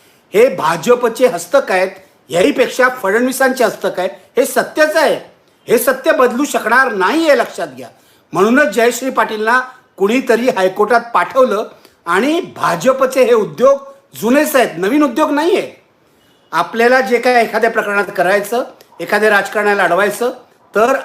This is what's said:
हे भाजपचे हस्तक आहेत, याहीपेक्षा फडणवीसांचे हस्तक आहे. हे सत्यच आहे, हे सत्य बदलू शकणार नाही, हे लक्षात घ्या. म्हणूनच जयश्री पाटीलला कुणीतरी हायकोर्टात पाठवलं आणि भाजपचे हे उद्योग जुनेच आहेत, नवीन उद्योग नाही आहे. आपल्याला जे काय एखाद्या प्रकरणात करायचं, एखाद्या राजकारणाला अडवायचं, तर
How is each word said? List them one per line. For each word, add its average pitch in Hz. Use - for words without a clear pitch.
हे 220
भाजपचे 233
हस्तक 226
आहेत, 190
याहीपेक्षा 254
फडणवीसांचे 254
हस्तक 185
आहे. 190
हे 180
सत्यच 302
आहे, 262
हे 226
सत्य 262
बदलू 247
शकणार 247
नाही, 214
हे 285
लक्षात 196
घ्या. 127
म्हणूनच 233
जयश्री 240
पाटीलला 220
कुणीतरी 233
हायकोर्टात 208
पाठवलं 214
आणि 254
भाजपचे 262
हे 233
उद्योग 220
जुनेच 277
आहेत, 233
नवीन 233
उद्योग 294
नाही 311
आहे. -
आपल्याला 233
जे 233
काय 247
एखाद्या 220
प्रकरणात 202
करायचं, 202
एखाद्या 214
राजकारणाला 202
अडवायचं, 196
तर 240